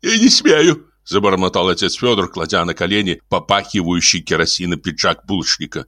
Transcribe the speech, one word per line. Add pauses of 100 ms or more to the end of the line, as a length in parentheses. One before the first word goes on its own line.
Я
не
смею, (180)
забормотал
отец
Фёдор,
кладя
на
колени
попахивающий
керосином
пиджак
булочника.